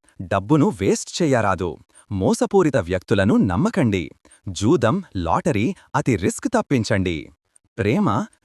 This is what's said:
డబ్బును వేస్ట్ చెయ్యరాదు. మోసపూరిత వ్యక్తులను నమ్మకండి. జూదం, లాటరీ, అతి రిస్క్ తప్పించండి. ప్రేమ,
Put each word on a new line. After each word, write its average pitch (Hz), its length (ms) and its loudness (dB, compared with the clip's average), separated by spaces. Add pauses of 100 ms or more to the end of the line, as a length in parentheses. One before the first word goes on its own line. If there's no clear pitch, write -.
(200)
డబ్బును 104 480 2 (100)
వేస్ట్ 151 360 -2
చెయ్యరాదు. 104 560 0 (420)
మోసపూరిత 160 680 2
వ్యక్తులను 98 600 2
నమ్మకండి. 117 680 0 (440)
జూదం, 113 480 2 (200)
లాటరీ, 101 520 -2 (280)
అతి 139 200 0
రిస్క్ 127 320 -4
తప్పించండి. 107 720 -2 (600)
ప్రేమ, 143 320 0 (360)